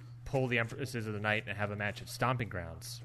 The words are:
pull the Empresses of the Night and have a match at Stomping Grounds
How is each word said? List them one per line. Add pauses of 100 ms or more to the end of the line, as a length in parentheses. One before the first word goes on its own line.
(260)
pull
the
Empresses
of
the
Night
and
have
a
match
at
Stomping
Grounds